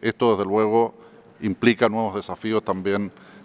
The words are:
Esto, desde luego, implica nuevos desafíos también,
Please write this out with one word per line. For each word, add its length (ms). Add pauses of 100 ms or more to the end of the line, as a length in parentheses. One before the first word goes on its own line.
Esto, 340
desde 140
luego, 460 (480)
implica 480
nuevos 240
desafíos 500
también, 480 (320)